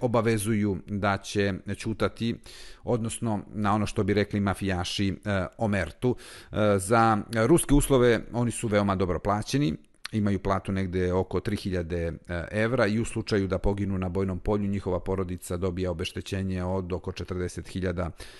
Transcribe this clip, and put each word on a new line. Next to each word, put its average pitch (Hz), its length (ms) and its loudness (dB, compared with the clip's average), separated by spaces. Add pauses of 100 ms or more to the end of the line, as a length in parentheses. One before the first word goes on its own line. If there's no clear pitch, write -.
obavezuju 110 760 2 (100)
da 101 300 0
će 101 360 0 (220)
ćutati, 110 600 -2 (480)
odnosno 113 560 -2 (140)
na 104 200 2
ono 107 120 2
što 104 180 -2
bi 98 100 2
rekli 104 260 2
mafijaši, 98 720 0
e, 95 360 -2 (120)
omertu. 104 580 0 (360)
E, - 40 -8 (240)
za 113 380 4 (300)
ruske 151 260 6
uslove 123 480 6 (120)
oni 117 180 0
su - 160 -6
veoma 101 280 4
dobro 90 240 0
plaćeni, 107 560 0 (360)
imaju 101 280 2
platu 98 320 -2
negde 92 420 0
oko 92 260 0
tri 104 160 0
hiljade, 87 520 -2
e, 85 440 -6
evra 113 360 2
i 107 120 2
u 113 60 0
slučaju 104 420 0
da 92 100 0
poginu 101 400 0
na 92 120 -2
bojnom 92 300 -2
polju, 104 280 0
njihova 95 320 -2
porodica 92 580 -4
dobija 90 340 -2
obeštećenje 92 720 -4
od 92 300 -2
oko 90 180 -6
četrdeset 90 560 -6
hiljada 90 440 -4 (280)